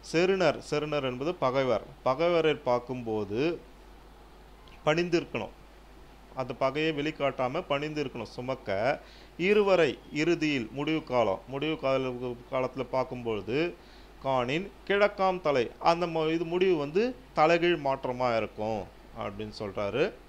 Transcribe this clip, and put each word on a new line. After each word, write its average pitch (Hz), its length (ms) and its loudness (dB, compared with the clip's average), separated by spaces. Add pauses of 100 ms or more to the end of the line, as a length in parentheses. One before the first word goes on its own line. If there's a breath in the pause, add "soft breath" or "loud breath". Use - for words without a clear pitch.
(120)
செருணர், 175 480 4 (100)
செருணர் 147 340 -2
என்பது 135 320 -2
பகைவர், 127 480 2 (200)
பகைவரை 156 500 2
பார்க்கும்போது 123 1040 -2 (1300)
பணிந்திருக்கணும், 160 640 0 (880)
அந்த 131 180 -6
பகையை 147 400 0
வெளிக்காட்டாம 143 760 -2
பணிந்திருக்கணும் 143 540 -4
சுமக்க. 123 760 -2 (380 loud breath)
"இருவரை", 185 600 4 (160)
இறுதியில் 151 580 0
முடிவு 147 320 -2
காலம், 113 440 2
முடிவு 147 320 -4
கால-, 127 560 -2 (160)
காலத்துல 127 400 -2
பார்க்கும்பொழுது, 123 840 -2 (500 loud breath)
"காணின் 135 480 0 (160)
கிழக்காம் 196 540 2
தலை", 135 380 2
அந்த 170 280 4
மு-, 160 240 0
இது 165 140 0
முடிவு 180 320 2
வந்து 180 380 0 (200)
தலைகீழ் 170 480 4
மாற்றமா 127 540 0
இருக்கும் 107 460 -2 (360)
அப்படின்னு 107 400 -8
சொல்றாரு. 107 540 -2 (160)